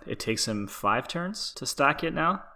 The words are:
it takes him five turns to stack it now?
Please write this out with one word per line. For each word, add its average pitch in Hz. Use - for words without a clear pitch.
it -
takes -
him 104
five 107
turns 180
to -
stack 147
it 165
now? 170